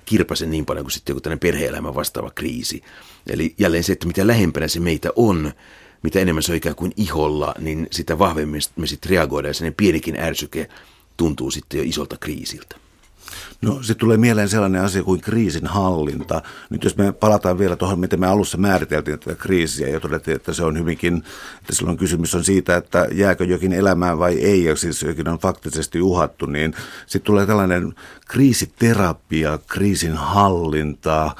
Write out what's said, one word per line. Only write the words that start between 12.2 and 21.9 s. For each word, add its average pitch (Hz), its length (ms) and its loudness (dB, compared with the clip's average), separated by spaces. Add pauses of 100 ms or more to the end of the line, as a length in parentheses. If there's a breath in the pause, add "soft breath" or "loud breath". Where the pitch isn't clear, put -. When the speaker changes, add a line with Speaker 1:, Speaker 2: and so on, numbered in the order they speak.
Speaker 2:
No, 113 220 -2
se 110 120 0
tulee 113 220 4
mieleen 110 320 4
sellainen 95 320 2
asia 95 220 0
kuin 92 180 0
kriisin 95 460 0
hallinta. 80 720 0 (280 loud breath)
Nyt - 140 -6
jos 98 140 0
me 98 140 2
palataan 95 480 2
vielä 92 160 2
tuohon, 92 240 -2
miten 90 200 0
me 92 80 2
alussa 95 300 2
määriteltiin 78 640 0
tätä - 160 -8
kriisiä 80 520 0
ja 76 120 -2
todettiin, 78 360 -4
että - 180 -6
se 82 100 -2
on 80 160 0
hyvinkin, 85 440 -2 (380 loud breath)
että - 140 -6
silloin 82 220 -2